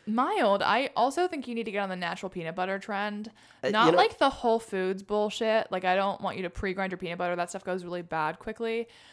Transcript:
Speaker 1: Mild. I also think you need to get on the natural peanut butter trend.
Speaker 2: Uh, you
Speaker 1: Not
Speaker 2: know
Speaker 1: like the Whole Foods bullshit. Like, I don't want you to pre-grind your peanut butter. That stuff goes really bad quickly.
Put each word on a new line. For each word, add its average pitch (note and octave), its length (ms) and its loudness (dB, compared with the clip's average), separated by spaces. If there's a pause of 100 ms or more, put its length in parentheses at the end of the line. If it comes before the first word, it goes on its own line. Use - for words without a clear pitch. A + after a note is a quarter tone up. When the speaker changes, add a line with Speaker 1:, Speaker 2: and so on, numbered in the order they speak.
Speaker 1:
Mild. A#3+ 560 2
I B3 340 2
also C#4 320 2
think D#4 200 -6
you A#3+ 80 -6
need A3+ 80 -4
to A3 80 -6
get G3 100 -2
on G3 80 -4
the F#3 60 -4
natural F3+ 340 -6
peanut E3 260 -8
butter F#3+ 220 -2
trend. G#3 540 -6 (320)
Speaker 2:
Uh, - 40 0
you G3+ 60 0
Speaker 1:
Not A3 180 6
Speaker 2:
know - 60 6
Speaker 1:
like G#4+ 220 4
the C#4 100 6
Whole A#3 300 2
Foods F#3+ 420 -4
bullshit. G#3+ 680 0
Like, F#3 140 -2
I F#3 100 4
don't G3 260 0
want E3 160 -4
you F#3+ 60 -4
to F3 80 -2
pre-grind F#3+ 400 -4
your G3 80 -8
peanut F3 180 -6
butter. F3+ 180 0
That F3 140 -2
stuff F#3 140 -10
goes F#3 200 -4
really F3 200 -6
bad D#3+ 360 -2
quickly. A3+ 480 -4 (260)